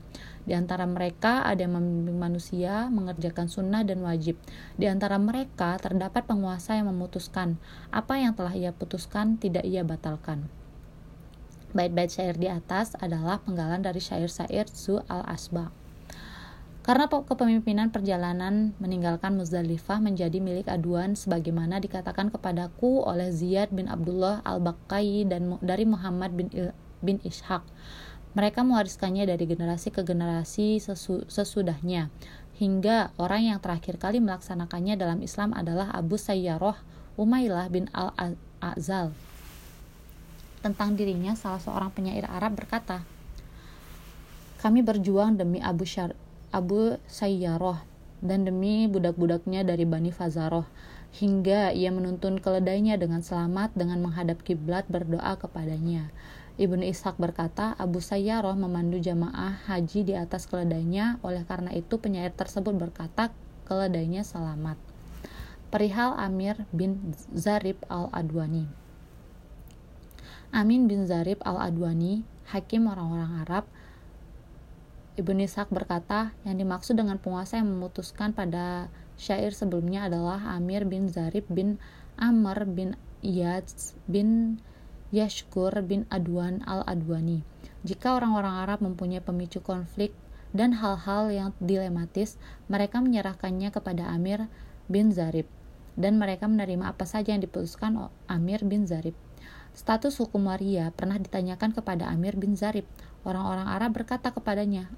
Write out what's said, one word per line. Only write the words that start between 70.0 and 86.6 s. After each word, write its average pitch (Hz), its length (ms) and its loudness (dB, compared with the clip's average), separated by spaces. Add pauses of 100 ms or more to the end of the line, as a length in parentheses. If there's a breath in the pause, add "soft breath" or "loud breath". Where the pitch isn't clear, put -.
Amin 233 320 6
bin 202 160 4
Zarib 180 400 2
al-Adwani, 175 800 0 (240)
hakim 220 400 2
orang-orang 165 560 -2
Arab, 180 240 -2 (1500 loud breath)
Ibnu 190 240 2
Ishaq 202 240 -2
berkata, 196 640 0 (160)
yang 190 80 2
dimaksud 185 400 2
dengan 202 240 4
penguasa 185 400 -2
yang 220 160 4
memutuskan 180 560 -2
pada 180 560 -2 (320 loud breath)
syair 202 320 0
sebelumnya 190 560 0
adalah 175 320 0 (160)
Amir 185 320 0
bin 190 240 0
Zarib 175 400 0
bin 196 240 2 (400 loud breath)
Amr 214 480 4
bin 185 320 -2 (240)
Iyad 180 480 0 (400)
bin 220 520 4 (520 loud breath)
Yashkur 196 720 0
bin 196 240 0
Adwan 180 560 -2